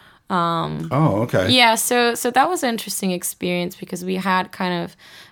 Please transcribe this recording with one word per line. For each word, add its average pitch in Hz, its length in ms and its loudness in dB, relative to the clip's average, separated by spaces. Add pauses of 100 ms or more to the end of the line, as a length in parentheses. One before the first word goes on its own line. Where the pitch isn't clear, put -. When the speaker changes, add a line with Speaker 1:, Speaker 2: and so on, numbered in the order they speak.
(280)
Speaker 1:
Um, 165 640 -2
Speaker 2:
Oh, 127 320 2
okay. 98 280 0
Speaker 1:
yeah, 240 260 6
so, 240 400 2
so 240 160 -2
that 269 160 4
was 359 160 -2
an 247 60 0
interesting 208 420 -4
experience 180 640 -4
because 180 280 -10
we 185 120 -2
had 185 340 0
kind 180 340 -4
of 175 120 -12 (360)